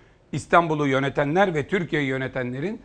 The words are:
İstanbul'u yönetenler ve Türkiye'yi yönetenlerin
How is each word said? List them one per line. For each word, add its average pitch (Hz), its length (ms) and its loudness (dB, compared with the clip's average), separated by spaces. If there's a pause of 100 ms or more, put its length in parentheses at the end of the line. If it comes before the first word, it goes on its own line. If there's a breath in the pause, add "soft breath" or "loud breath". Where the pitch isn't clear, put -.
(320 soft breath)
İstanbul'u 156 540 2
yönetenler 143 680 2
ve 143 140 -2
Türkiye'yi 165 400 -2
yönetenlerin 131 760 -6